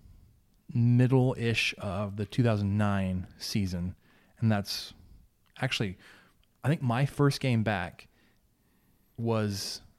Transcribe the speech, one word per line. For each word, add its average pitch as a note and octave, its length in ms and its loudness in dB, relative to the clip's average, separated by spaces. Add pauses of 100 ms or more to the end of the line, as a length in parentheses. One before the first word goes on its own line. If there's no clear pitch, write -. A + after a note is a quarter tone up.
(720)
middle-ish A#2+ 1080 2
of G2+ 380 -6
the G#2 80 -4
two - 180 0
thousand G#2 340 2
nine F#2+ 500 0 (100)
season, F#2 580 -4 (440)
and A2+ 120 2
that's - 420 -4 (680)
actually, A2+ 360 -4 (640)
I - 60 0
think C3 120 0
my C3+ 240 2
first C#3+ 340 2
game A#2 240 2
back F#2 440 -4 (1120)
was, G#2+ 640 -2 (180)